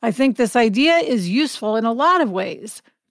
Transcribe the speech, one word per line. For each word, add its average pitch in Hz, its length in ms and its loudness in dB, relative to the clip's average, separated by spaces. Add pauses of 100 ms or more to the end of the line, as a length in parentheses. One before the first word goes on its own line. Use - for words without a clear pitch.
I 233 80 0
think 254 260 0
this 233 180 0
idea 247 420 4
is 247 300 -2
useful 220 480 -2
in 226 100 0
a 226 60 0
lot 330 300 2
of 254 80 0
ways. 185 540 -8 (260)